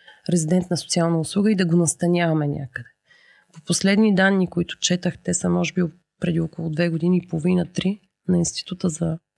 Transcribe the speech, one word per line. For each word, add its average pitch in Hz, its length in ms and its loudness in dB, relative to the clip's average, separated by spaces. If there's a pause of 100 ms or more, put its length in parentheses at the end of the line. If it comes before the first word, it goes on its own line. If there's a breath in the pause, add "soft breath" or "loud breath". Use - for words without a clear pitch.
(300 soft breath)
резидентна 175 460 0
социална 165 440 0
услуга 202 320 0
и - 20 2
да 185 120 0
го 170 100 2
настаняваме 170 720 2
някъде. 139 400 -8 (640 soft breath)
По - 60 -20
последни 202 540 2
данни, 190 360 2
които - 280 -4
четах, - 400 -2
те - 160 -4
са - 140 -2
може 87 240 0
би 90 100 0 (380)
преди 165 200 -2
около 165 300 -6
две 170 180 0
години 170 360 2
и - 40 -20
половина, 175 380 0
три, - 340 -4 (280)
на 180 100 2
Института 180 500 -4
за 165 300 -4 (200)